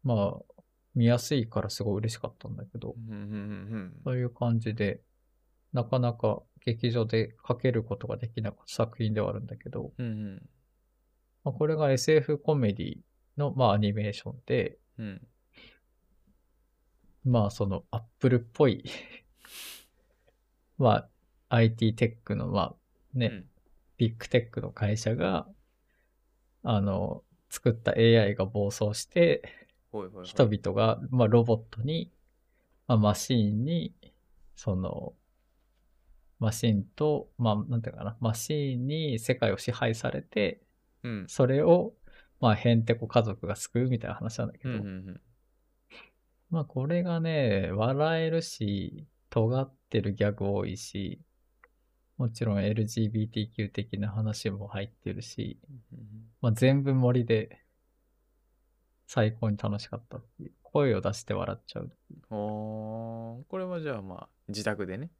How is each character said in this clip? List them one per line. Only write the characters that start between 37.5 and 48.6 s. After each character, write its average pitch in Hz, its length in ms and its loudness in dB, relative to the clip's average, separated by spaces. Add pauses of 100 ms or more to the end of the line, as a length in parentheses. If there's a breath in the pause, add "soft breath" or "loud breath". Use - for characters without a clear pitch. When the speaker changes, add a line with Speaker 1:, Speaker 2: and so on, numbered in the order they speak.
Speaker 1:
あ、 104 40 4 (140)
な 120 80 0
ん 113 40 -2
て 110 80 -8
い - 40 -14
う - 20 -16
か - 80 -12
な、 110 160 -8
マ 110 140 0
シ 143 400 -4
ー 123 60 -2
ン 123 60 -4
に 147 340 -2
世 120 160 0
界 107 180 2
を 98 40 -2
支 - 140 -4
配 113 240 0
さ 127 160 -4
れ - 100 -6
て、 - 400 -2 (420)
Speaker 2:
う 123 60 -8
ん。 104 180 -6
Speaker 1:
そ 127 200 2
れ 135 160 2
を、 180 320 6 (440 soft breath)
ま 120 100 4
あ、 107 60 6
へ 117 200 4
ん 113 100 4
て 117 100 2
こ 113 120 -8
家 120 160 4
族 101 240 -4
が 101 80 -2
救 - 300 -2
う - 20 0
み 127 100 0
た 117 100 -6
い - 20 -6
な 90 60 -6
話 - 240 -6
な 117 60 -2
ん 113 60 -8
だ - 60 -20
け - 80 -20
ど、 131 60 -4
Speaker 2:
う - 20 -4
ん 107 60 -4
う 101 40 -6
ん - 20 -6
う 101 40 -8 (240)
ん。 - 80 -18 (1300 loud breath)
Speaker 1:
ま 165 100 -2
あ、 147 60 -2
こ 131 200 -4
れ 175 160 0
が 170 180 -2
ね、 139 520 0
笑 139 520 0
え 160 60 0
る 165 120 0
し、 101 640 -6 (220)